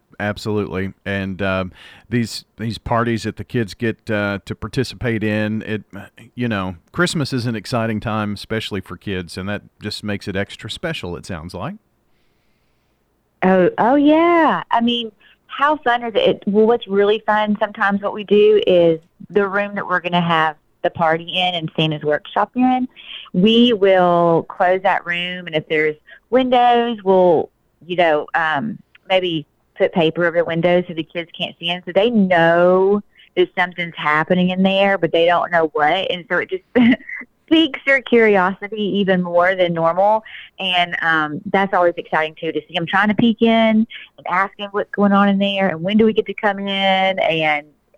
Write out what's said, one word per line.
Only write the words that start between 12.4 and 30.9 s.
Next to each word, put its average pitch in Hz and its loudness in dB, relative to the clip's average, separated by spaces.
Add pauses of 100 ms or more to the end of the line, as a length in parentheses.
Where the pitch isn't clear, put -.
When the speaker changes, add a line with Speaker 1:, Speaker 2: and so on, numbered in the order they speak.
Speaker 2:
Oh, 185 4
oh 240 2
yeah. 302 4
I 233 2
mean, 233 -2 (340)
how 294 -2
fun 240 0
is 220 -8
it? - -2
It, - 0
well, 214 4
what's 233 2
really 202 2
fun 214 0
sometimes 208 -2
what 208 -6
we 214 -8
do 208 4
is 170 4 (300)
the 202 0
room 202 -4
that - -6
we're 180 -2
gonna 175 -2
have 160 0 (240)
the 170 0
party 170 -2
in 180 0
and 160 -6
Santa's 156 -2
workshop 151 -2
in, 254 0 (460)
we 226 4
will 180 4
close 185 0
that 185 0
room, 175 -6
and 151 -6
if 156 -4
there's 156 0 (360)
windows, 240 2
we'll, 185 4 (340)
you 175 -6
know, 156 2
um, 156 -2 (300)
maybe 180 0 (320)
put 185 0
paper 165 0
over 165 -2
the 170 2
windows 175 0
so 175 -12